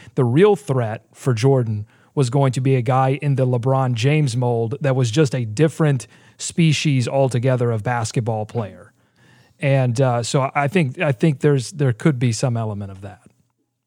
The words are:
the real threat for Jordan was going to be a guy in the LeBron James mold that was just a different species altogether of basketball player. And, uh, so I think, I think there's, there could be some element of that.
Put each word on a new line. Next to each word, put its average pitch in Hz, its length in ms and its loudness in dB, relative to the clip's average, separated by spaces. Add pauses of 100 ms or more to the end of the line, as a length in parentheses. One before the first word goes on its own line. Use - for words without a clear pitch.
(160)
the 131 100 2
real 185 300 4
threat 117 580 -4
for - 200 -2
Jordan 113 520 0 (300)
was 131 140 0
going 135 240 2
to 135 80 -4
be 135 140 2
a 127 60 0
guy 131 400 0
in 143 140 0
the 131 100 0
LeBron 127 480 0
James 131 440 0
mold 117 440 -2
that 135 140 0
was 127 160 0
just 143 240 2
a 123 100 -2
different 143 600 0 (300)
species 147 720 0
altogether 127 640 0
of 107 120 -4
basketball 113 640 -4
player. 95 480 -10 (640)
And, 131 420 2
uh, 120 220 0
so 135 300 -2
I 143 140 0
think, 151 320 -2
I 156 140 0
think 156 260 0
there's, 143 320 2
there 139 220 0
could 135 260 0
be 120 140 0
some 120 240 -2
element 101 340 -8
of 95 100 -18
that. 98 200 -18 (640)